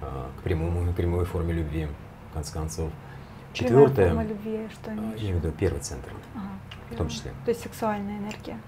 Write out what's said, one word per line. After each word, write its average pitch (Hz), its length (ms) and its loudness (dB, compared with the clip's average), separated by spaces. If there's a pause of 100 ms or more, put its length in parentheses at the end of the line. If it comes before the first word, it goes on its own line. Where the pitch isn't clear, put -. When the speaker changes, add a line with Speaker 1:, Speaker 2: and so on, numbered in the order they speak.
Speaker 1:
а, 67 380 -6
к - 40 -14
прямому, 87 480 2
к 87 40 0
прямой 87 300 2
форме 85 280 0
любви, 78 340 0 (440)
в - 20 -16
конце 76 200 -4
концов. 78 360 -2
Speaker 2:
Прямая - 640 -14
Speaker 1:
Четвертая, 135 540 8
Speaker 2:
форма 78 180 4
любви, 220 460 -4
что - 200 -10
Speaker 1:
а, - 40 -6
Speaker 2:
имеешь 220 180 -4
в 220 40 -8
Speaker 1:
я 113 40 -4
имею 98 140 0
в - 40 4
виду 80 100 0
Speaker 2:
виду? 78 100 -6
Speaker 1:
первый 78 220 2
центр, - 280 -8 (260)
Speaker 2:
Ага, - 100 -6 (260)
Speaker 1:
в - 180 -14
том - 0 -
Speaker 2:
первая. 233 220 -2
Speaker 1:
числе. - 200 -8 (140)
Speaker 2:
То 240 60 2
есть 226 100 0
сексуальная 208 560 -2
энергия? 214 400 -8 (100)